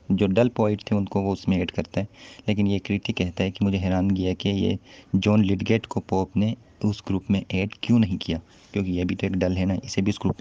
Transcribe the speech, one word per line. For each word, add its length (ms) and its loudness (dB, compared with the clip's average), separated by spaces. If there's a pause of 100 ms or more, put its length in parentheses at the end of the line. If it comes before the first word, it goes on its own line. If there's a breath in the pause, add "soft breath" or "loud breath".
(120)
जो 160 2
डल 200 4
poet 440 -2
थे 40 2
उनको 260 0
वो 120 0
उसमें 240 0
ऐड 140 -2
करता 280 -4
है। 80 -4 (400 loud breath)
लेकिन 200 2
ये 120 0
critic 380 -4
कहता 260 0
है 80 0
कि 140 -2
मुझे 120 2
हैरानगी 460 0
है 120 0
कि 140 -2
ये 300 0 (360 loud breath)
John 280 4
लिडगेट 420 2
को 140 -4
Pope 380 -2
ने 180 0 (300)
उस 220 -2
group 240 -2
में 200 0
ऐड 220 -2 (100)
क्यों 160 4
नहीं 180 2
किया, 240 -4 (320 loud breath)
क्योंकि 180 -2
ये 140 0
भी 100 -2
तो 120 -2
एक 80 -2
dull 180 2
है 120 0
ना, 80 2 (120)
इसे 160 -2
भी 100 2
उस 100 -4
group 200 0